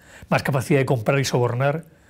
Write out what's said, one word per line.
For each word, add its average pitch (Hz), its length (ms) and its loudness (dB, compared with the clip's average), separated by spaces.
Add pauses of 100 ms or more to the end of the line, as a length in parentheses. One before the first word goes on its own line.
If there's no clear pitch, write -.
(280)
más 147 140 0
capacidad 135 380 2
de 127 60 0
comprar 139 340 0
y 131 40 -2
sobornar. 131 600 -2 (240)